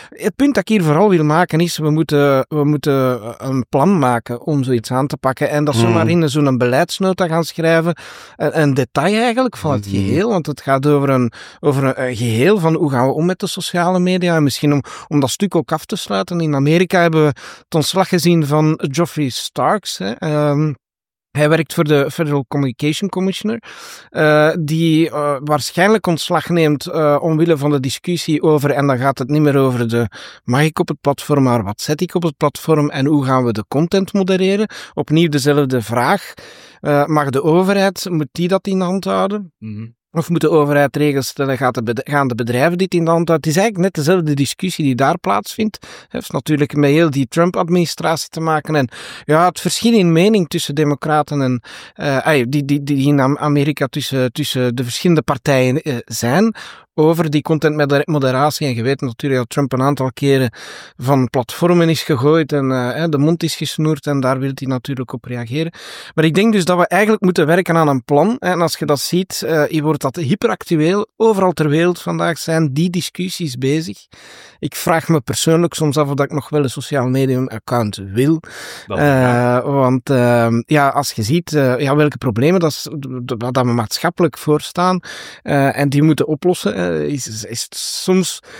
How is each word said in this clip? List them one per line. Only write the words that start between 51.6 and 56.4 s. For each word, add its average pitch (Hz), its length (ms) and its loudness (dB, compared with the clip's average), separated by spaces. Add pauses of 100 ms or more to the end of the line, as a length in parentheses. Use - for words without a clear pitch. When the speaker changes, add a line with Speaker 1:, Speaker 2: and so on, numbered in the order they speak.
Speaker 1:
eh, 143 240 -4
ai, 139 300 2
die, 143 160 -2
die, 143 180 0
die 139 240 0
in 143 140 4
Am-, 135 180 2
Amerika 147 480 0
tussen, 131 460 -4
tussen 127 440 -2
de 135 80 -4
verschillende 156 380 2
partijen, 135 600 0
eh, 135 220 -4
zijn, 147 500 0 (440)